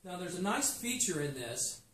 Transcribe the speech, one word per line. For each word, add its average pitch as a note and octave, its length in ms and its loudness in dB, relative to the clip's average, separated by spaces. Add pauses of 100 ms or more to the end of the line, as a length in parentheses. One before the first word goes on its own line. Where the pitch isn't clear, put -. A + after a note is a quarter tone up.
Now, F3+ 140 -6
there's F3 180 -2
a F3+ 60 -2
nice A#3+ 340 2
feature A#3 460 2
in C#3+ 100 0
this A#2+ 480 -4 (140)